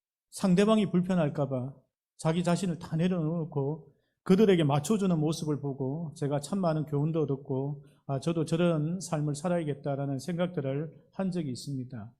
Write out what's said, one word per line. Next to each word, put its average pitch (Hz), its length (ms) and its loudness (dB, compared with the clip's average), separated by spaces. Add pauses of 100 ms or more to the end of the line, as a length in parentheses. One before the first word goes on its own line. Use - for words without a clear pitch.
(320)
상대방이 202 600 4
불편할까 175 580 2
봐 131 240 -4 (440)
자기 165 260 0
자신을 175 360 0
다 - 160 -6
내려놓고 156 920 -2 (360)
그들에게 185 400 6
맞춰주는 170 540 2
모습을 151 440 -2
보고 139 540 -4
제가 143 260 -2
참 196 180 -4
많은 156 280 0
교훈도 156 340 0
얻었고, 139 640 -4 (220)
"아, 139 120 -4
저도 165 260 -2
저런 165 540 0
삶을 147 360 -2
살아야겠다"라는 143 840 -2
생각들을 160 760 -2 (220)
한 190 180 -2
적이 160 200 -4
있습니다. 123 680 -8